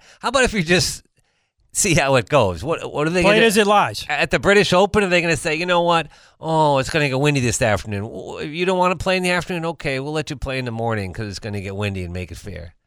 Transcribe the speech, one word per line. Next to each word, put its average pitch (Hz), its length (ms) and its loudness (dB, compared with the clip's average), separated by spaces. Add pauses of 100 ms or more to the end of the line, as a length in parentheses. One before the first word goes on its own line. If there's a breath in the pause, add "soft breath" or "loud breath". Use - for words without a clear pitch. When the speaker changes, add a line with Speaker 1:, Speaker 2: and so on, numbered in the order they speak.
(200 soft breath)
Speaker 1:
How 226 100 -4
about 262 140 2
if 208 100 2
you 202 100 0
just - 400 0 (680)
see - 220 0
how 135 220 2
it 120 140 2
goes? 98 340 2
What, 139 280 -4
what 147 160 -2
are - 20 0
they 180 140 0
Speaker 2:
Play 202 100 6
it 220 40 6
Speaker 1:
gonna 226 100 6
Speaker 2:
as 208 100 2
it 208 100 4
lies. 185 420 2
Speaker 1:
at 151 220 0
the 160 80 2
British 190 340 4
Open, 202 300 4
are 190 60 0
they 175 120 4
gonna 165 160 0
say, 156 180 -2
"You 170 100 -4
know 175 160 2
what? 165 260 0 (320 soft breath)
Oh, 156 380 2
it's 131 120 0
gonna 147 200 0
get 131 100 -2
windy 143 200 2
this 120 220 0
afternoon. 104 420 0
W-, - 440 -10
you 165 180 -4
don't 185 120 0
wanna 180 180 2
play 185 220 -2
in 185 60 -2
the 180 80 0
afternoon? 175 340 -4
Okay, 147 340 -6
we'll 147 140 -8
let 156 160 -4
you 147 60 -8
play 131 240 -6
in 127 60 -6
the 120 60 -6
morning 113 420 -4
'cause 107 140 -10
it's 95 120 -10
gonna 104 220 -8
get 98 140 -10
windy 98 280 -4
and 87 100 -8
make 90 180 -10
it - 60 -14
fair." 82 380 -16 (120)